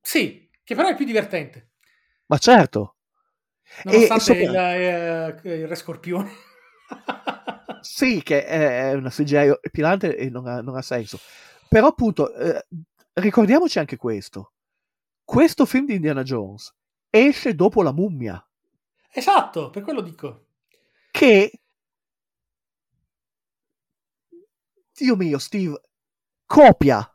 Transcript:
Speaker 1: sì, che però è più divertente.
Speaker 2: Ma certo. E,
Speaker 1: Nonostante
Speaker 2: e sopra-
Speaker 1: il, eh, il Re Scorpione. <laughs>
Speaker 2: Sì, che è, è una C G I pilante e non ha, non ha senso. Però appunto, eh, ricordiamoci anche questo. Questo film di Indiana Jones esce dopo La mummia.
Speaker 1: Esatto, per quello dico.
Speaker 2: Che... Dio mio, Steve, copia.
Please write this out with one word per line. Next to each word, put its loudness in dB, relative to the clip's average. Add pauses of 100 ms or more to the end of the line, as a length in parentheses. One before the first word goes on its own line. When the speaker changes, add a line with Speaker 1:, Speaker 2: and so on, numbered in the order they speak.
Speaker 1:
sì, -6 (120)
che -10
però 0
è -2
più -4
divertente. -6 (560)
Speaker 2:
Ma 0
certo. 4 (680)
E, -20
Speaker 1:
Nonostante 6 (240)
Speaker 2:
e 2
sopra- -2
Speaker 1:
il, -4
eh, -8
il -10
Re -8
Scorpione. -8 (580)
<laughs> -14 (140)
Speaker 2:
Sì, -4
che 0
è, -2
è -2
una -6
C -6
G -2
I 2
pilante -2
e -6
non -12
ha, -8
non -12
ha -10
senso. -8 (500)
Però 6
appunto, 0
eh, -4 (480)
ricordiamoci 2
anche -6
questo. -8 (720)
Questo 2
film -2
di -4
Indiana -2
Jones -10 (340)
esce 2
dopo 2
La 0
mummia. -6 (680)
Speaker 1:
Esatto, -2
per -12
quello -8
dico. -14 (640)
Speaker 2:
Che... 2 (3250)
Dio 0
mio, -2
Steve, -6 (680)
copia. 6